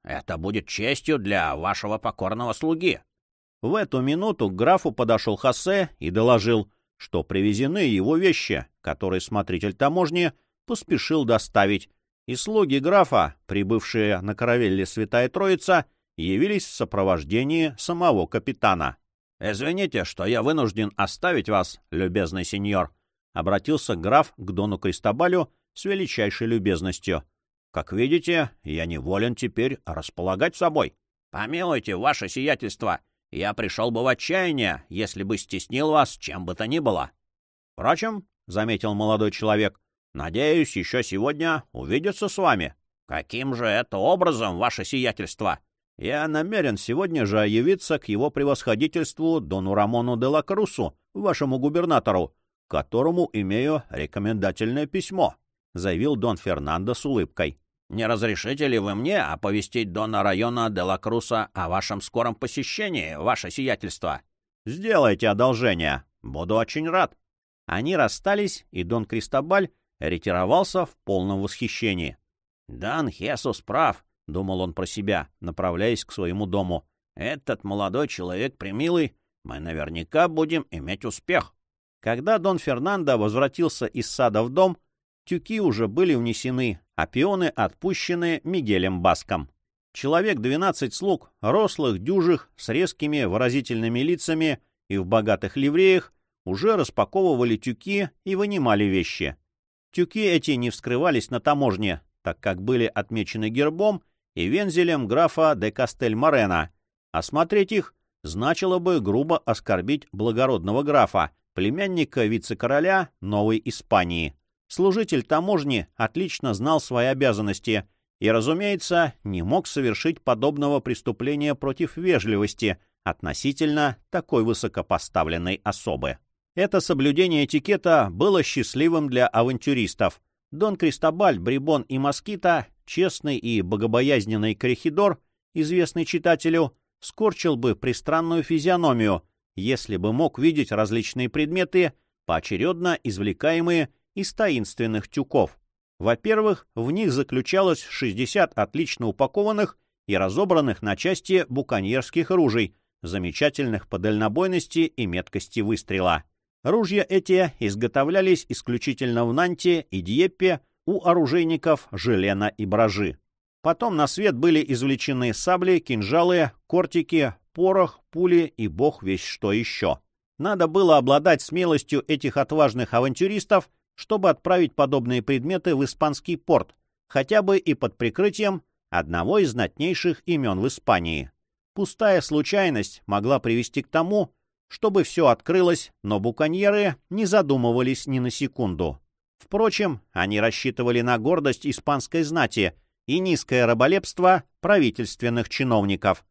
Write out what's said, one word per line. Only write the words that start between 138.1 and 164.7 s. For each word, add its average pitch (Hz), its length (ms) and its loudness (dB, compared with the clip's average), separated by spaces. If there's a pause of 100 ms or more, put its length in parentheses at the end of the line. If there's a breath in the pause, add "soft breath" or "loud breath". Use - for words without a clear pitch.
физиономию, 147 800 2 (320)
если 110 420 -2
бы 101 160 -2
мог 151 260 0
видеть 151 320 2
различные 110 580 -2
предметы, 175 640 0 (320)
поочередно 165 800 -2
извлекаемые 147 840 0 (260)
из 196 200 -6
таинственных 117 760 -2
тюков. 131 500 0 (400)
Во-первых, 208 760 2
в 117 160 -2
них 185 220 0
заключалось 165 720 0
шестьдесят 123 760 -2
отлично 120 480 -2
упакованных 202 720 0 (280)
и 98 100 0
разобранных 139 640 2
на 101 140 -2
части 185 520 0
буконьерских 127 800 -2
ружей, 120 440 2 (280)
замечательных 101 840 -2
по - 120 -6
дальнобойности 110 800 0
и 156 260 -2
меткости 92 540 -6
выстрела. 95 640 0 (380)
Ружья 196 460 0
эти 185 500 2
изготовлялись 139 920 2
исключительно 120 720 -2
в 117 80 0
Нанте 170 580 0
и 92 120 -4
Дьеппе 170 580 0 (260)
у 185 200 -2
оружейников 165 840 2
Желена 101 580 0
и 104 180 -6
Бражи. 101 520 0 (440)
Потом 170 340 0
на 147 100 4
свет 185 300 0
были 156 320 4
извлечены 127 640 0